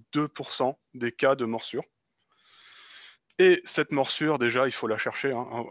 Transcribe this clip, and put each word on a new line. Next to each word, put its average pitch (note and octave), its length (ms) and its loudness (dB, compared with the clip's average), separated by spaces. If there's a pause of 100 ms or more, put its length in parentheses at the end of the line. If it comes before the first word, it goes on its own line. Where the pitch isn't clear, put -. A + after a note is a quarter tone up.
(120)
deux D3 160 -2
pour - 260 -12
cent C3+ 240 -2 (160)
des A#2+ 160 -4
cas C3+ 240 2
de B2 100 -2
morsure. A#2 380 -6 (1600)
Et F#3 260 8
cette - 260 -4
morsure, D3 480 0
déjà, A#2+ 280 2
il B2 60 -2
faut - 140 -6
la A2 120 0
chercher, - 340 -4
hein. A#2 380 -6